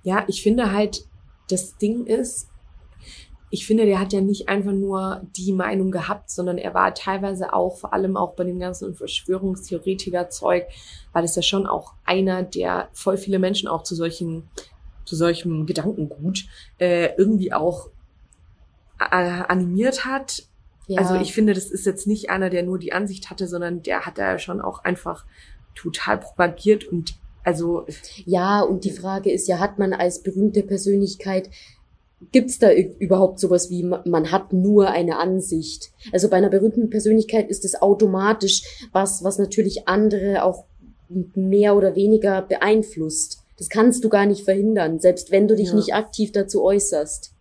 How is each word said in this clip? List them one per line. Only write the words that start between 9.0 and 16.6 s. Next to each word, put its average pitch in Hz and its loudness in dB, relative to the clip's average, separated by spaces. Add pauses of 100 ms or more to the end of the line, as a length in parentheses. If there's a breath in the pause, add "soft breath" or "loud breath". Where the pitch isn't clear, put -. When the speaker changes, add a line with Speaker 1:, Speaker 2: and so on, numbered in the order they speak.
Speaker 1:
war 170 2
das 170 -2
ja 175 0
schon 196 0
auch - -6 (100)
einer, 185 0
der - -4
voll 196 -2
viele 196 -2
Menschen 185 -2
auch 160 -4
zu - -8
solchen, 165 -6 (600 loud breath)
zu 165 -8
solchem 165 0
Gedankengut, 160 -4 (320 loud breath)